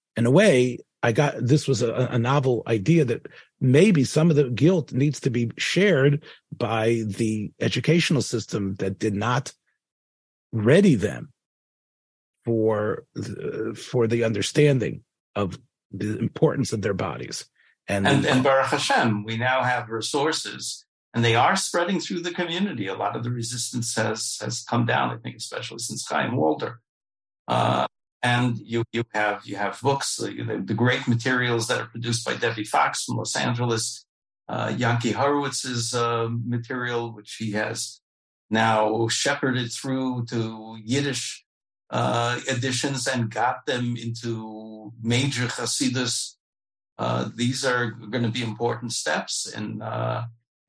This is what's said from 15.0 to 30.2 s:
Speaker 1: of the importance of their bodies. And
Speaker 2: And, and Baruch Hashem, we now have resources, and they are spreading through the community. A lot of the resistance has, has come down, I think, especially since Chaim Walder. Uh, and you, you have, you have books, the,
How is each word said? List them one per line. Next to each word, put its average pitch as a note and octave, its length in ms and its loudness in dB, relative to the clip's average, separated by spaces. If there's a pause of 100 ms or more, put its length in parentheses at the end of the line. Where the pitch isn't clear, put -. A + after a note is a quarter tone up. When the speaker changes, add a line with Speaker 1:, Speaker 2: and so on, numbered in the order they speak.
Speaker 1:
of G2+ 220 -2 (340)
the G#2+ 260 -4
importance - 560 0
of G#2+ 80 -2
their G2+ 120 0
bodies. C2+ 520 -6 (420)
And - 180 0
Speaker 2:
And, C3+ 200 4
and B2+ 180 4
Baruch C3+ 240 6
Hashem, C#3 560 2
we A2+ 140 -4
now B2+ 260 2
have A#2+ 260 0
resources, C#3 960 -4 (280)
and A#2 100 2
they A2+ 120 4
are D3+ 200 6
spreading F3+ 440 0
through E3+ 220 -6
the F3 100 -6
community. E3+ 560 -2
A F#2+ 80 -4
lot G2+ 200 -2
of A#2 80 -6
the A#2+ 80 -4
resistance A#2+ 640 -6
has, A2 460 -2
has A#2+ 220 -6
come A#2+ 220 0
down, B2+ 240 0
I B2 80 -8
think, - 200 -12
especially - 420 -10
since - 280 -8
Chaim - 280 -2
Walder. - 460 -2 (640)
Uh, B1+ 400 0 (340)
and B2 360 2
you, A#2 340 -2
you A#2 220 -2
have, G#2+ 320 0
you G2+ 100 -10
have G2+ 260 -4
books, - 360 0
the, G#2 260 -6